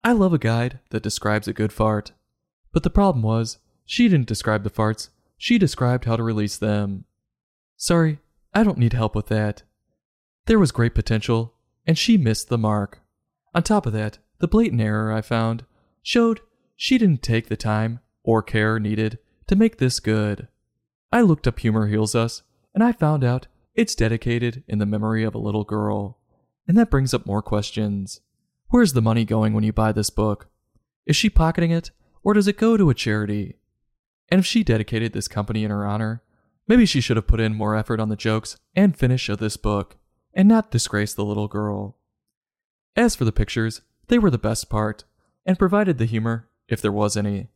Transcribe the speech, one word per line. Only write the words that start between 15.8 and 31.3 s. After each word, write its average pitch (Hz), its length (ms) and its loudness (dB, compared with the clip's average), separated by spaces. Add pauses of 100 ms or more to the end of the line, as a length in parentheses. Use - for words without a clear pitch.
showed 233 400 0 (340)
she - 220 0
didn't 185 260 2
take 113 240 -2
the 110 100 -4
time 110 420 -4 (240)
or 113 180 2
care 110 380 0
needed 107 400 -4 (280)
to 196 80 2
make 220 220 2
this 127 220 0
good. 107 480 -2 (640)
I 240 100 4
looked 165 260 4
up - 120 -2
Humor 107 280 0
Heals 110 280 0
Us, 117 280 -2 (300)
and 208 100 2
I 240 80 4
found 151 320 0
out 123 240 -2 (280)
it's 226 200 0
dedicated 117 720 -2
in 107 120 -4
the 104 60 0
memory 107 380 -2
of 110 120 -4
a 110 40 -6
little 107 240 -4
girl. 104 540 -6 (500)
And 180 100 4
that 233 120 4
brings 135 240 0
up - 120 -4
more 104 160 -2
questions. 101 800 -6 (480)
Where's 220 240 4
the 120 80 2
money 113 220 0
going 107 300 0
when 107 100 0
you 107 80 0
buy 110 200 0
this 104 180 -2
book? 107 400 -4 (560)
Is 151 100 0
she 214 140 0
pocketing 165 420 2